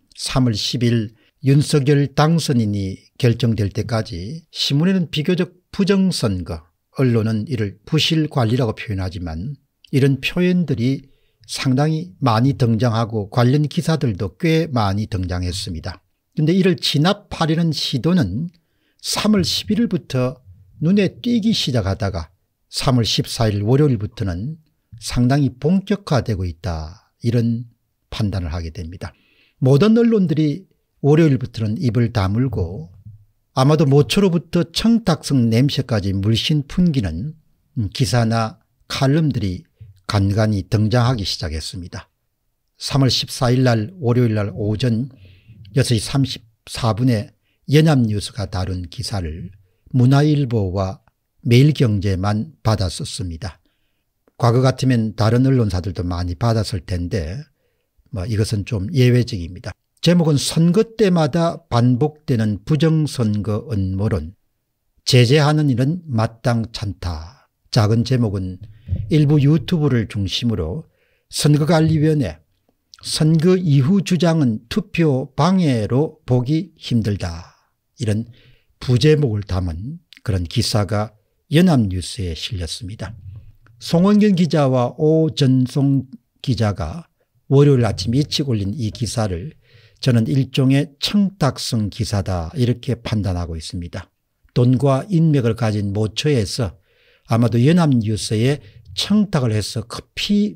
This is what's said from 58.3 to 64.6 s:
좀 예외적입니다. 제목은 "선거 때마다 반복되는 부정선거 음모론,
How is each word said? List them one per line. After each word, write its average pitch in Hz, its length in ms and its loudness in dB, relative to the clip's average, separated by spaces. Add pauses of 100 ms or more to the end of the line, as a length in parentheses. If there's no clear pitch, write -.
좀 95 260 -4
예외적입니다. 117 800 0 (300)
제목은 165 340 4
"선거 170 460 2 (160)
때마다 170 720 0
반복되는 117 1000 0
부정선거 131 1080 0
음모론, 95 600 -2 (720)